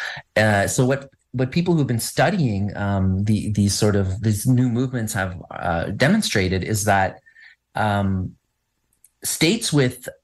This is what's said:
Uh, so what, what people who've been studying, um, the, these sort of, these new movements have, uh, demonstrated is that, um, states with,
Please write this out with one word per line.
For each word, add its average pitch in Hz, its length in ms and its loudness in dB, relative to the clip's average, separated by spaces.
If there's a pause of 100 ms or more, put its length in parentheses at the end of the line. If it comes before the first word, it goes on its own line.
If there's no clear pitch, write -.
(360)
Uh, 104 320 4
so 127 180 0
what, 135 240 -2 (220)
what 127 180 -2
people 175 240 0
who've 151 100 2
been 117 140 0
studying, 123 800 0
um, 98 480 0
the, 107 260 0
these 101 240 2
sort 104 220 2
of, 95 260 -2
these 107 240 0
new 127 220 4
movements 120 460 -4
have, 95 200 -4 (160)
uh, - 360 -4
demonstrated 98 760 0
is 101 220 -2
that, 98 340 2 (560)
um, 101 640 -2 (840)
states - 500 0
with, 131 340 2 (180)